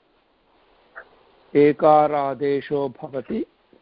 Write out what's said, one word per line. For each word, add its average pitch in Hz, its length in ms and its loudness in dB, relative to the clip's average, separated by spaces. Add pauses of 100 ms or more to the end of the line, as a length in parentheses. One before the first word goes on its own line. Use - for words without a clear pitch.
(1600)
एकारादेशो 147 1300 0
भवति, 139 560 -10 (360)